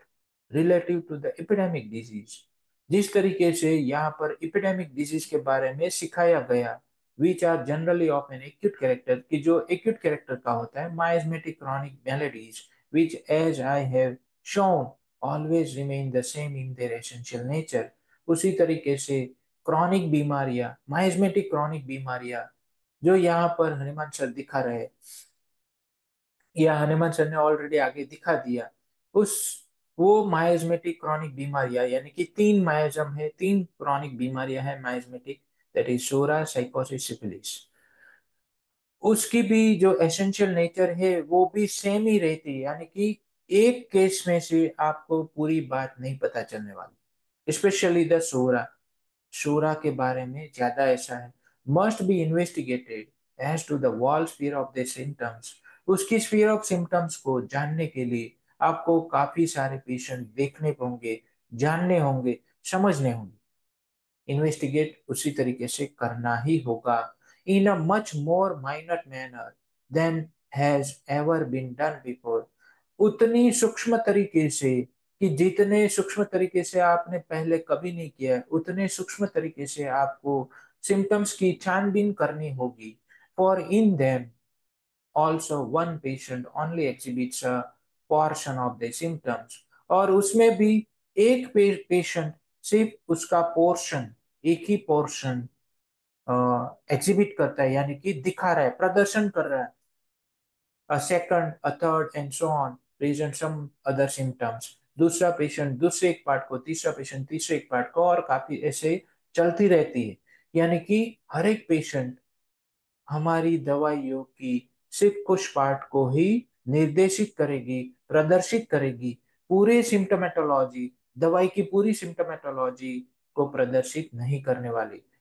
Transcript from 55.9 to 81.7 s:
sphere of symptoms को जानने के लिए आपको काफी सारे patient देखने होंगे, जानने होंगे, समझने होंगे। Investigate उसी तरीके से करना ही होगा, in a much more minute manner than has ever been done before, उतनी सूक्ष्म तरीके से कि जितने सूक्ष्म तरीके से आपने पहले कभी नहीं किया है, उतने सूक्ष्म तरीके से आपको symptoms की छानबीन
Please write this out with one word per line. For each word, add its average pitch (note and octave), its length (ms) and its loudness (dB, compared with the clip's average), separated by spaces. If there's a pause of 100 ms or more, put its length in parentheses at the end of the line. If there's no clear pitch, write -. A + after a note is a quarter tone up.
sphere G#3+ 420 4
of G#3+ 140 -6
symptoms F3 440 0
को C3 240 -2
जानने D3 460 -4
के C3+ 180 -6
लिए A#2+ 320 -4 (240)
आपको E3 400 2
काफी D#3+ 460 0
सारे C3+ 320 -4
patient B2 560 -10
देखने C#3 340 -2
होंगे, A#2+ 540 -6 (320)
जानने E3 440 2
होंगे, C3 400 0 (260)
समझने F3 480 2
होंगे। G#2+ 260 -10 (920)
Investigate D3+ 760 -2
उसी C3+ 220 -4
तरीके B2 380 -4
से C#3 180 -6
करना A#2 500 -4
ही D3+ 220 0
होगा, A#2 560 -2 (340)
in G3 180 4
a G3 120 2
much F#3 380 -2
more F3 360 0
minute D#3 560 -8
manner B2+ 400 -14 (460)
than D#3+ 280 0 (380)
has C#3+ 260 2 (240)
ever D#3 320 0
been C3 260 -4
done C#3+ 380 -6
before, A#2+ 360 -4 (560)
उतनी A3+ 540 4
सूक्ष्म A3+ 440 0
तरीके G3+ 540 2
से B2+ 380 0 (320)
कि G3 80 2
जितने G3+ 600 4
सूक्ष्म G3+ 360 -2
तरीके F#3 400 0
से F3+ 160 0
आपने F3 380 2
पहले D#3+ 400 -2
कभी D#3+ 340 -4
नहीं E3 180 -10
किया C3 260 0
है, B2 140 -4
उतने F3+ 380 -2
सूक्ष्म F#3+ 380 -6
तरीके D#3 400 -6
से D3 180 -8
आपको C#3 640 -2 (320)
symptoms G3+ 500 0
की F#3 200 0
छानबीन G3+ 600 0